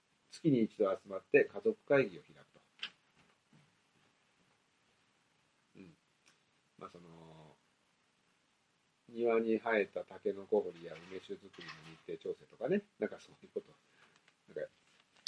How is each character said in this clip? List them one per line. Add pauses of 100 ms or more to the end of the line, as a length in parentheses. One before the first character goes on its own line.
(300)
月
に
一
度
集 (100)
ま
っ (100)
て
家
族 (120)
会
議
を
開
く (160)
と。 (3250)
う
ん。 (840)
ま
あ、
そ
の、 (2000)
庭
に
生
え
た
タ
ケ
ノ
コ
掘
り
や (160)
梅
酒
作 (120)
り
の (360)
日
程
調
整
と
か
ね、 (160)
な
ん
か
そ
う (100)
い
う
こ
と。 (880)
な
ん
か、 (580)